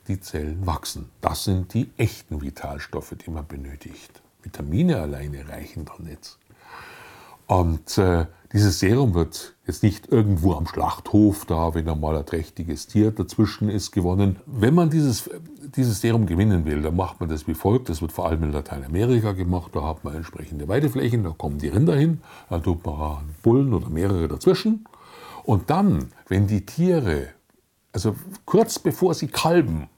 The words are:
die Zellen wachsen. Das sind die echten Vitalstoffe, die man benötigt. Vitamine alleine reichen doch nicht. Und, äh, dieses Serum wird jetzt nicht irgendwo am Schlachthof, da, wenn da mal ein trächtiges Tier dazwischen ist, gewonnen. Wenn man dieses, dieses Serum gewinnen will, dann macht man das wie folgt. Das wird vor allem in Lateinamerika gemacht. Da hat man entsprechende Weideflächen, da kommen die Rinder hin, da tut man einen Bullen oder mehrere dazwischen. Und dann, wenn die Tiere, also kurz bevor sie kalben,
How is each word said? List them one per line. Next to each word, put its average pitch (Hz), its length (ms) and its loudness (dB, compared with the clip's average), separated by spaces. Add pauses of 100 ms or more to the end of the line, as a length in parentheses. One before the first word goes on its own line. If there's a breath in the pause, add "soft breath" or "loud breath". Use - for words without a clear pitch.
die 95 120 -4
Zellen 80 460 -6
wachsen. 71 420 -6 (140)
Das 80 220 -2
sind 92 280 0
die 127 240 -2
echten - 460 -4
Vitalstoffe, 71 720 -10 (100)
die 85 60 -12
man 76 160 -8
benötigt. 69 760 -16 (220)
Vitamine 104 580 0
alleine 71 480 -8
reichen 76 380 -14
doch - 140 -18
nicht. 78 360 -18 (1120 loud breath)
Und, 85 500 2
äh, 87 300 4 (260 soft breath)
dieses 101 280 4
Serum 110 340 4
wird - 400 -2 (120)
jetzt - 160 -4
nicht - 260 0
irgendwo 98 460 4
am 82 120 -4
Schlachthof, - 800 2
da, 82 280 0
wenn 82 120 -2
da 82 80 0
mal 78 220 -2
ein 76 100 -4
trächtiges 80 640 -6
Tier 107 220 4
dazwischen 107 600 0
ist, 98 220 -4
gewonnen. 92 520 2
Wenn 123 300 2
man 170 160 6
dieses, 147 400 0 (460)
dieses 120 240 2
Serum 113 260 4
gewinnen 87 400 2
will, 73 160 0
dann 78 140 0
macht - 240 -4
man 85 100 -4
das 76 160 -6
wie 82 80 -2
folgt. 120 340 0
Das 80 140 -6
wird 80 100 -4
vor 87 140 -2
allem 82 160 0
in 76 100 0
Lateinamerika 87 800 0
gemacht. 90 420 -2
Da 76 80 -4
hat 80 220 -6
man 73 100 -8
entsprechende 78 540 -10
Weideflächen, 123 560 0
da 82 60 -4
kommen 76 280 -6
die 67 100 -4
Rinder 147 280 4
hin, 156 240 2 (300 loud breath)
da 87 80 -2
tut 82 260 -2
man 76 160 -6
einen 76 420 -8
Bullen 127 300 4
oder - 160 0
mehrere 85 400 0
dazwischen. 214 580 0 (580 loud breath)
Und - 260 2
dann, 147 400 2 (180 loud breath)
wenn 95 180 2
die 101 200 -2
Tiere, 143 600 0 (640)
also 101 220 -2 (300)
kurz 220 340 2
bevor 175 360 0
sie 151 140 -4
kalben, 127 680 2